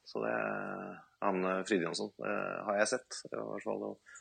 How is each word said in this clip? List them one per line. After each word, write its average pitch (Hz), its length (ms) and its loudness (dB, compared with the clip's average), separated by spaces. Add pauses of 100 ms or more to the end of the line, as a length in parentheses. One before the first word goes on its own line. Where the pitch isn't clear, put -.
Så - 160 -4
det, 113 140 0 (880)
han, 95 220 4
eh, 92 200 2
Fridjonsson, 92 560 2
eh, 98 440 0
har 101 140 2
jeg 107 100 6
sett, - 360 -2
i - 120 -6
hvert 107 280 -4
fall. 104 180 -2
Og 104 160 -6 (220)